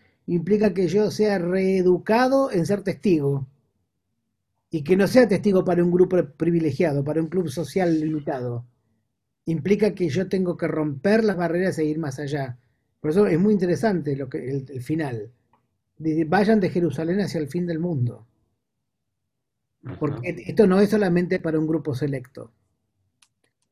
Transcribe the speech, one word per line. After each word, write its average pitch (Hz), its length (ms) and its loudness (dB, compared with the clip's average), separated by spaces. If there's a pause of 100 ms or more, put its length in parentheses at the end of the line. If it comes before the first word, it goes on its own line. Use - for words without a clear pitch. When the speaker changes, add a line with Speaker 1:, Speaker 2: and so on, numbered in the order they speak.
(260)
Speaker 1:
implica 180 480 0
que 185 140 0
yo 202 240 0
sea 208 260 0
reeducado 190 1120 2
en 175 140 0
ser 196 160 -2
testigo, 143 640 0 (1200)
y 156 140 -6
que 180 140 2
no 196 100 2
sea 247 200 6
testigo 190 360 2
para 175 200 2
un 175 80 4
grupo 180 260 4 (200)
privilegiado, 160 640 0
para 151 180 0
un 160 60 -4
club 165 220 -2
social 170 500 -2
limitado. 143 680 -4 (800)
Implica 196 480 0
que 180 160 -4
yo 180 200 -2
tengo 185 280 -2
que 170 100 -2
romper 156 560 0
las 202 140 0
barreras 175 400 -2
e 160 80 0
ir 151 140 -2
más 139 180 -6
allá. 139 400 -6 (420)
Por 151 120 -2
eso 202 160 4
es 175 120 4
muy 208 140 4
interesante 175 640 0
lo 135 140 -6
que, - 200 -8
el, 135 200 -4
el 135 120 -10
final. 123 500 -6 (640)
Dice, 156 280 -2
"Vayan 202 340 2
de 196 100 0
Jerusalén 170 520 -2
hacia 165 180 -4
el 147 100 -4
fin 175 180 -4
del 170 120 -4
mundo". 143 460 -4 (1600)
Speaker 2:
Ujú. - 160 -12
Speaker 1:
Porque - 480 -6
esto 190 180 4
no 185 140 4
es 202 100 4
solamente 180 500 0
para 160 200 -2
un 156 80 0
grupo 156 260 -2
selecto. 131 580 -8 (1200)